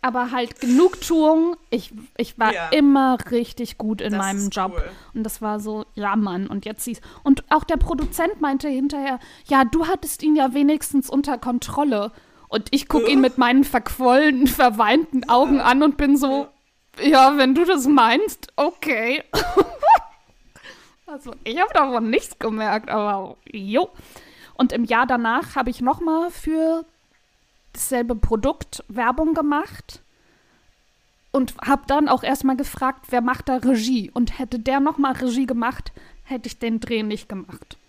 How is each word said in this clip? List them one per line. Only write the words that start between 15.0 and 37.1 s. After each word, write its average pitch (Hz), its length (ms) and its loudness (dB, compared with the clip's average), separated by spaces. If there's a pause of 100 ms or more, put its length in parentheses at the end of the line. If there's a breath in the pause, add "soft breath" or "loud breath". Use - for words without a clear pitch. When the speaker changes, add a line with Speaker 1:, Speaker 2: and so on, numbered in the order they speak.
Speaker 1:
Augen 262 300 4
Speaker 2:
Ja. - 80 0
Speaker 1:
an 262 180 4
und 294 140 2
bin 285 180 4
so, 277 320 -2 (500)
Speaker 2:
Ja. - 60 -6 (280)
Speaker 1:
"Ja, 294 60 -2
wenn 269 160 4
du 330 120 4
das 320 200 2
meinst, 277 680 2
okay." 285 680 -2 (120)
<laughs> - 0 - (1700 loud breath)
Also, 285 260 -14 (100)
ich 233 160 -6
hab 415 140 0
davon 247 360 2
nichts - 300 -2
gemerkt, 214 500 -4
aber 202 460 -4 (160)
jo. 214 380 -2 (680 loud breath)
Und 262 160 2
im 233 140 -2
Jahr 233 220 2
danach 240 480 -2
hab 254 120 -2
ich 247 140 -6
noch 269 200 0
mal 330 280 -2
für 320 560 -2 (880)
dasselbe 240 420 -4
Produkt - 720 -2
Werbung 254 460 -2
gemacht 294 680 -4 (1300)
und 262 220 -2 (120)
hab 277 220 0
dann 294 220 0
auch 262 140 0
erst 269 200 -4
mal 269 140 0
gefragt, 269 520 -6
"Wer 247 120 0
macht 247 280 -4
da 254 80 0
Regie?" 240 560 0
Und 240 240 -2
hätte 247 220 -8
der 262 200 -2
noch 294 180 0
mal 277 160 0
Regie 254 340 -2
gemacht, 240 440 -4 (340 soft breath)
hätte 247 220 -10
ich - 120 -14
den 226 200 -4
Dreh 233 240 -4
nicht 214 260 -8